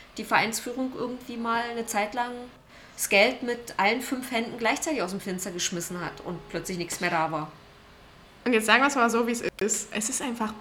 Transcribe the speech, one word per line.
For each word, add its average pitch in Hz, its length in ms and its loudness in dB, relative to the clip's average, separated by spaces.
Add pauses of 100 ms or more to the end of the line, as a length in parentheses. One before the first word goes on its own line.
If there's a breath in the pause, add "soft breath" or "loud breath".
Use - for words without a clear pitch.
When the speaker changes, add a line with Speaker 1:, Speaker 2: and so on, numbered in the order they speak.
(180 loud breath)
Speaker 1:
die 214 60 -6
Vereinsführung 233 760 2
irgendwie 247 380 -4
mal 233 340 0
eine 233 160 -4
Zeit 214 280 -2
lang 247 180 -2 (640 loud breath)
das - 140 -4
Geld 220 340 6
mit 240 320 -4
allen 220 260 4
fünf 262 300 -4
Händen 233 260 -2
gleichzeitig 233 440 0
aus 180 100 -2
dem 196 80 -4
Fenster 185 320 -6
geschmissen 175 480 -4
hat 156 240 -8
und 175 160 -8 (100)
plötzlich 175 280 -6
nichts 170 240 -6
mehr 175 100 0
da 160 180 2
war. 156 220 -4 (920)
Speaker 2:
Und 247 100 2
jetzt 220 120 4
sagen 220 160 8
wir's 277 140 6
mal 233 140 6
so, 226 180 2
wie 240 60 2
es 233 100 -4 (160)
ist. - 320 0
Es 214 180 -2
ist 254 120 -4
einfach 233 400 -2